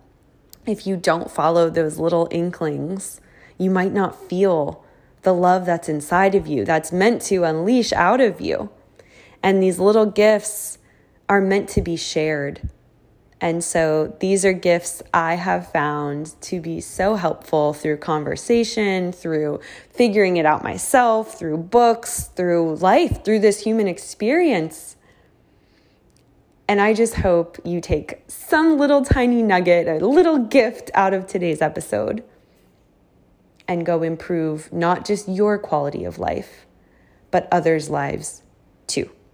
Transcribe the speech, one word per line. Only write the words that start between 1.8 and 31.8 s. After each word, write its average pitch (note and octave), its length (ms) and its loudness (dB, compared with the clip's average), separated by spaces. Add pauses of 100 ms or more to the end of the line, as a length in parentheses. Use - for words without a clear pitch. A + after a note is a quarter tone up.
little E3+ 320 0
inklings, E3+ 880 -6 (380)
you F#3 120 0
might F#3 220 2
not G3 240 -2
feel F3 680 0 (420)
the F#3 100 4
love F3+ 320 2
that's E3+ 240 -2
inside F3+ 460 2
of F3+ 120 0
you, C3+ 160 -2
that's D#3 300 -2
meant G3 300 2
to F#3 200 0
unleash F3+ 480 0
out G#3 300 2
of G3+ 180 0
you. - 300 -6 (720)
And F#3+ 200 2
these F3+ 180 0
little G#3+ 260 4
gifts G#3 720 0 (500)
are G3+ 140 2
meant G3 280 0
to - 120 -2
be E3+ 160 -4
shared. D3+ 720 -4 (720)
And E3+ 200 -2
so D#3 600 0
these F#3+ 240 2
are F#3+ 80 4
gifts F3 500 -2 (100)
I E3 220 0
have F3+ 340 -4
found D3 760 -4
to F3+ 180 -8
be E3 180 -8
so G3+ 360 -2
helpful D#3 580 -2
through D3+ 240 -4
conversation, F#3+ 1120 -2
through D3+ 480 -4 (300)
figuring G3+ 480 2
it D#3+ 80 2
out D3+ 180 2
myself, A3 720 0
through D#3+ 200 -6
books, A#3 800 2
through E3+ 380 0
life, G#3+ 500 2
through G#3+ 140 2
this G3+ 240 2
human A3 260 0
experience. G#3 1080 -2 (1700)
And G3+ 100 0
I G#3+ 140 4
just A3+ 220 0
hope E3+ 500 0
you F3 160 -4
take - 480 -6
some D#4+ 480 2
little C#4+ 260 4
tiny B3 400 2
nugget, F3 460 4
a D#3+ 160 -2
little D#4 320 6
gift A3 560 2
out G3 200 4
of F#3 140 -4
today's F3 340 -2
episode D#3 600 -4 (1400)